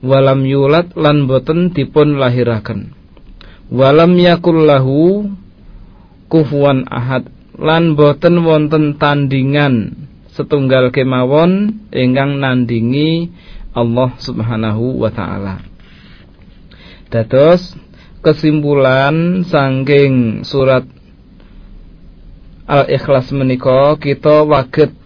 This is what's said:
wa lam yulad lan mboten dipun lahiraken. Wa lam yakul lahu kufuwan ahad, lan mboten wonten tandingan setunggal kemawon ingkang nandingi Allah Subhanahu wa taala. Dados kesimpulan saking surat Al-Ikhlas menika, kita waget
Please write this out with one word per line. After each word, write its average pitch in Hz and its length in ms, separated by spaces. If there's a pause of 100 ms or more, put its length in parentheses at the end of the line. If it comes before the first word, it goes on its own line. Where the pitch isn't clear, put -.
wa 131 160
lam 135 240
yulad 139 520
lan 151 280
mboten 156 480
dipun 147 480
lahiraken. 117 720 (800)
Wa 131 200
lam 165 280
yakul 170 480
lahu 156 640 (960)
kufuwan 143 600
ahad, 127 400 (280)
lan 160 400
mboten 151 480
wonten 151 560
tandingan 139 1080 (240)
setunggal 131 560
kemawon 147 1040
ingkang 135 480
nandingi 131 880 (480)
Allah 123 400
Subhanahu 113 840
wa 107 120
taala. 95 480 (1500)
Dados 139 640 (480)
kesimpulan 151 1200
saking 135 1000
surat 131 440 (1800)
Al-Ikhlas 135 720
menika, 135 640
kita 151 480
waget 147 580